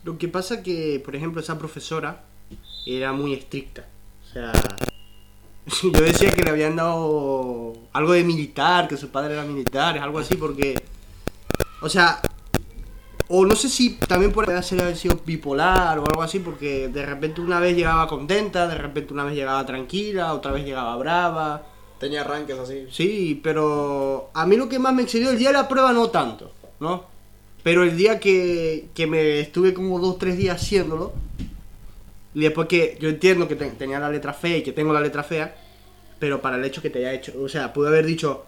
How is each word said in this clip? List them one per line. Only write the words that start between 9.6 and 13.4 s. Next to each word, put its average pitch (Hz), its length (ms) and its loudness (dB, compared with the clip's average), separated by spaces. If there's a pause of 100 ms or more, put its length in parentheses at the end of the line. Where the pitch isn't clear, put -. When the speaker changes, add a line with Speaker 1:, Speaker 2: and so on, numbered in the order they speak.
Speaker 1:
algo 143 200 -4
así, 160 180 -2
porque... 139 420 -2 (1040)
o 151 60 -4
sea, 170 320 6 (1080)
o 185 140 8